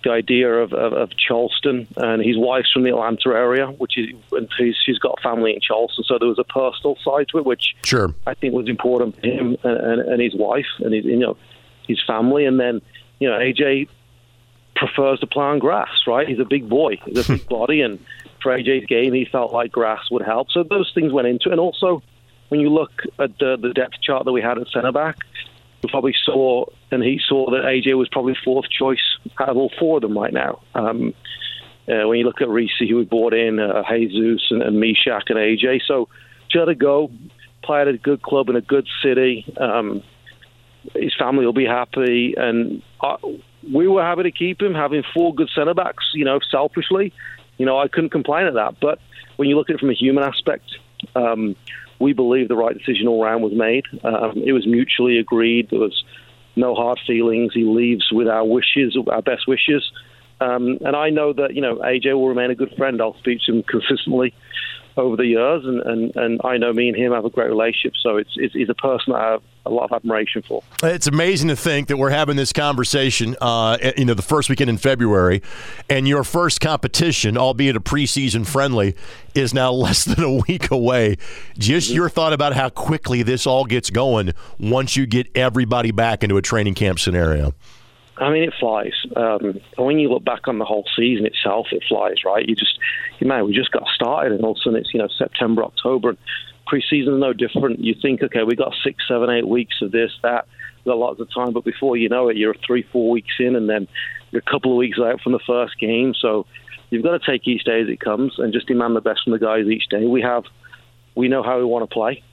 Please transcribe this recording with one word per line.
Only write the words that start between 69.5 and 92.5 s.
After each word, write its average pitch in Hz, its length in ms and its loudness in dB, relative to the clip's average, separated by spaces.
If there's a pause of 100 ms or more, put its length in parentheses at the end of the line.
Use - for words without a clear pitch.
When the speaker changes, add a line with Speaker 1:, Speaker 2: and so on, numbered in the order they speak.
Speaker 1:
a - 40 -4
lot 117 160 0
of - 80 -2
admiration 110 480 -2
for. - 220 -6 (200)
Speaker 2:
It's 170 240 0
amazing 165 400 2
to 151 80 2
think 143 320 -2
that 143 80 0
we're 135 140 2
having 147 260 2
this 135 160 0
conversation, 131 880 0
uh, 117 380 2 (200)
you 139 60 2
know, 120 120 4
the 95 60 -4
first 151 280 0
weekend 135 200 2
in 113 80 0
February, 101 680 4 (460)
and 135 200 2
your 139 160 2
first 175 340 0
competition, 151 800 0
albeit 131 400 2
a - 20 0
preseason 131 640 0
friendly, 120 500 2 (380)
is 127 200 0
now 127 180 2
<laughs> - 0 -
less - 320 0
than - 220 0
a 131 220 2
week 175 240 -2
away. 120 460 2 (400)
Just 135 300 2
Speaker 1:
Mm-hmm. - 80 0
Speaker 2:
your 165 140 2
thought 160 240 2
about 147 200 2
how 131 160 0
quickly 127 540 -2
this 123 240 0
all 131 160 2
gets 117 260 -2
going 113 440 2 (260)
once 127 380 0
you 135 80 2
get 123 300 0
everybody 120 560 0
back 113 300 0
into 101 140 2
a 98 60 4
training 104 340 0
camp 92 240 0
scenario. 80 540 0 (640)
Speaker 1:
I 143 120 0
mean, 156 140 2
it 165 160 -4
flies. 110 340 -2 (220)
Um, 107 440 -2 (180)
when 135 200 2
you 147 120 2
look 123 140 0
back 120 240 -4
on 117 120 -2
the 110 60 -2
whole 104 200 -2 (100)
season 117 300 2
itself, 104 460 -2
it - 160 -2
flies, 101 360 0
right? 98 240 0
You 113 80 0